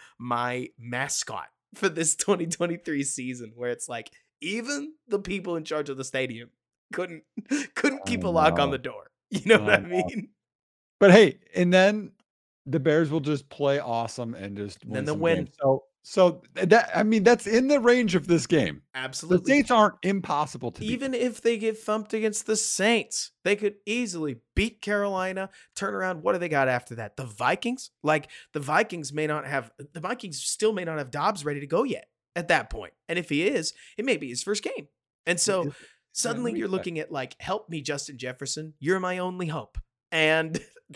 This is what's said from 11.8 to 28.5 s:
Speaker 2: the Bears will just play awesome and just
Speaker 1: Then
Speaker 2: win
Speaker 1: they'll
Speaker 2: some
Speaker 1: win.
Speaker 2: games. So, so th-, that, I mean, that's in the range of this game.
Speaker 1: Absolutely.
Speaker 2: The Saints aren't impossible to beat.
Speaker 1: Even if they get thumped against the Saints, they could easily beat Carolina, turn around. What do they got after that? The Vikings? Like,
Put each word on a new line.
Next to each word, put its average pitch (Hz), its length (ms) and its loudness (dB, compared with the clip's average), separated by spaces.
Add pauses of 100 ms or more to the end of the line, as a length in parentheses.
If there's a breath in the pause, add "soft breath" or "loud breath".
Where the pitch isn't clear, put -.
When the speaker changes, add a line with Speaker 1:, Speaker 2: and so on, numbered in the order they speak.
Speaker 2:
the 143 160 -2
Bears 156 300 4
will 156 100 0
just 143 280 -2
play 143 300 0
awesome 117 540 -4
and 98 240 -10
just 101 240 -10
Speaker 1:
Then - 100 -16
Speaker 2:
win 135 140 -4
Speaker 1:
they'll 151 100 -2
Speaker 2:
some 156 60 -4
Speaker 1:
win. 165 160 4
Speaker 2:
games. - 240 -6
So, 135 220 4 (240)
so 180 340 4 (140)
th-, 185 140 2
that, 220 260 6
I 185 60 2
mean, 214 220 4
that's 233 240 6
in 240 200 4
the 285 120 6
range 240 340 4
of 185 140 0
this 170 180 4
game. 101 380 0 (100)
Speaker 1:
Absolutely. 135 460 0 (120)
Speaker 2:
The 285 60 6
Saints 269 140 2
aren't 214 320 6
impossible 151 680 -2
to - 100 -12
beat. 214 100 -4
Speaker 1:
Even 262 240 -4
if 240 260 -2
they 233 160 2
get 220 220 -2
thumped 214 340 -4
against 220 320 -2
the 214 100 0
Saints, - 760 0 (120)
they 202 120 2
could 202 200 -2 (120)
easily 175 500 -4 (180)
beat 220 260 0
Carolina, 190 680 -2 (260 soft breath)
turn 202 200 -4
around. 185 260 -4
What 196 120 2
do 190 40 0
they 170 120 -2
got 139 180 4
after 123 280 -2
that? 110 220 -12
The 135 80 -8
Vikings? 139 640 -4 (140)
Like, 151 260 0 (240 loud breath)